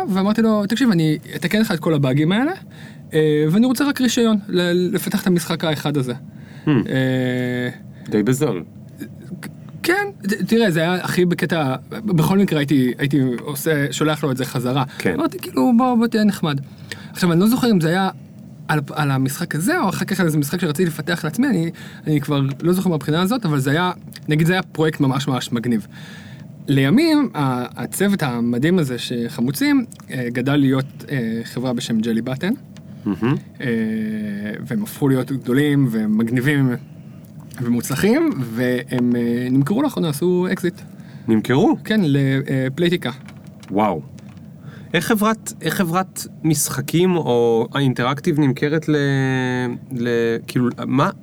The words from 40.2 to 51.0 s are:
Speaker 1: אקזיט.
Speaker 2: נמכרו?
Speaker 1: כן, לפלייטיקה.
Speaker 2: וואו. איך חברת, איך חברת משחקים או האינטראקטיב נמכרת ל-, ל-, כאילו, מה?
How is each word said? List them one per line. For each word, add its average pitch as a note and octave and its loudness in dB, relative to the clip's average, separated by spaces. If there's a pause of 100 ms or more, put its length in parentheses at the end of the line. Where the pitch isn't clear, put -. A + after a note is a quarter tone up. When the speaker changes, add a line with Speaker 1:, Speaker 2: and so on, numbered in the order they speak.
Speaker 1:
אקזיט. F3 -4 (480)
Speaker 2:
נמכרו? B2 4
Speaker 1:
כן, A3 2
לפלייטיקה. C3+ 0 (600)
Speaker 2:
וואו. C#3+ 0 (920)
איך E3+ 2
חברת, A3 2 (100)
איך - -2
חברת F#3 -2 (180)
משחקים D#3+ 2
או A#2 2
האינטראקטיב C#3 0
נמכרת D3 0
ל-, D3+ 4 (1000)
ל-, A#2+ -2 (380)
כאילו, B2 0 (180)
מה? C#3 2 (120)